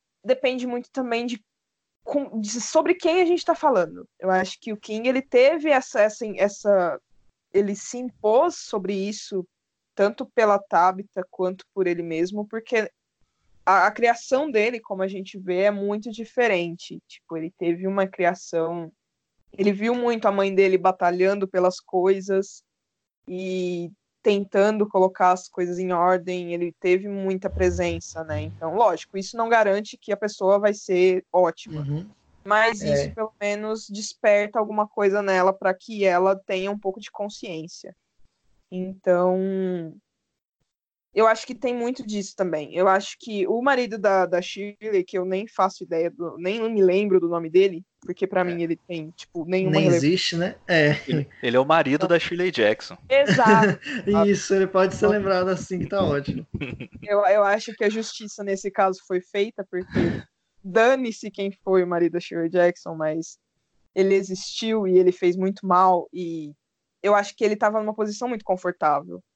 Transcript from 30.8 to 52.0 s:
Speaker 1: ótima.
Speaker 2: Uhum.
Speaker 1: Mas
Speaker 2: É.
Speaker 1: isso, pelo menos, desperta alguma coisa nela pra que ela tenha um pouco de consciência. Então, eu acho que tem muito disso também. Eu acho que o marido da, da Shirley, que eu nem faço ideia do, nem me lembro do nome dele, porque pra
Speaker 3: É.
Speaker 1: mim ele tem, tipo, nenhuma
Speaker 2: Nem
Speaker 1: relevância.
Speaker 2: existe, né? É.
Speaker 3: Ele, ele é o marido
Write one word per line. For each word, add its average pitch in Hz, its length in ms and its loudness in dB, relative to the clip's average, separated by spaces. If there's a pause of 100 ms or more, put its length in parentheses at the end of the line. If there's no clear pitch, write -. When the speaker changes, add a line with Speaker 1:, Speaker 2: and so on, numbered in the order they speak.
Speaker 1:
ótima. 165 500 0
Speaker 2:
Uhum. 151 280 -6 (340)
Speaker 1:
Mas 214 380 2
Speaker 2:
É. 151 100 0 (120)
Speaker 1:
isso, 143 100 -8
pelo 220 260 -8
menos, 214 480 -4
desperta 208 680 0
alguma 214 300 -2
coisa 202 340 2
nela 190 300 4
pra 190 200 -2
que 202 320 -6
ela 185 300 4 (100)
tenha 196 280 -4
um 208 60 -8
pouco 196 200 -6
de 208 100 -16
consciência. 185 840 -12 (760)
Então, 185 1300 -2 (1200)
eu 220 120 4
acho 220 200 2
que 254 80 -12
tem 247 200 -4
muito 240 320 -6
disso 208 300 -6
também. 156 400 -4
Eu 185 120 2
acho 196 300 0
que 208 280 -4
o 226 160 -2
marido 247 360 0
da, 190 280 2
da 175 160 -2
Shirley, 208 600 -4
que 185 140 -10
eu 180 80 -2
nem 190 240 -4
faço 190 340 -2
ideia 170 280 -2
do, 160 260 -10
nem 190 240 -4 (100)
me 214 120 2
lembro 185 360 4
do 170 100 0
nome 170 200 -4
dele, 185 340 2 (200)
porque 185 240 -6
pra 190 160 0
Speaker 3:
É. - 20 0
Speaker 1:
mim 175 180 -4
ele 165 140 -2
tem, 165 400 -12
tipo, - 300 -10
nenhuma 180 260 0
Speaker 2:
Nem 156 120 4
Speaker 1:
relevância. 170 220 4
Speaker 2:
existe, 175 300 0
né? 180 200 -4 (120)
É. 156 220 6 (180)
Speaker 3:
Ele, 143 200 -2 (140)
ele 120 140 0
é 127 40 8
o 135 40 2
marido 151 400 2